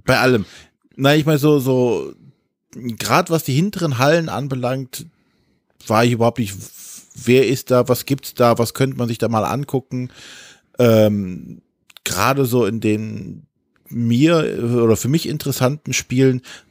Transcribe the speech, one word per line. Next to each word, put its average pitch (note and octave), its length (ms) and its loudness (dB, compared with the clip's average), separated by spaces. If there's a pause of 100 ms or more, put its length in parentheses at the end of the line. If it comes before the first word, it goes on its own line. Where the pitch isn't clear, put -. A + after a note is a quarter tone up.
Bei B2+ 160 2
allem. A#2+ 260 2 (500)
Na, C#3 200 2
ich D#3 100 2
meine, D#3 120 2
so, D3 220 4
so, B2 540 0 (840)
grad D3 320 0
was D#3+ 140 0
die C3 100 -4
hinteren E3 440 -2
Hallen D#3 320 2
anbelangt, C3 760 -6 (840)
war A2+ 180 2
ich B2 80 2
überhaupt A#2 260 0
nicht, G2+ 160 -4 (600)
wer B2 320 4
ist B2+ 240 -4
da, B2 160 4
was B2 180 -2
gibt's - 280 -6
da, A#2 240 2
was A#2 160 -2
könnte C3+ 240 -2
man A#2+ 100 -2
sich A2+ 100 -4
da A2 120 -2
mal A2 160 0
angucken. B2+ 640 -6 (720)
Ähm, G#2 800 2 (440)
gerade B2+ 400 0
so A#2+ 200 0
in A2 160 -2
den G#2+ 640 -4 (440)
mir A#2+ 920 0
oder A2+ 140 4
für A#2+ 120 -4
mich D#3+ 200 0
interessanten C3+ 640 -4
Spielen C3 480 0 (300)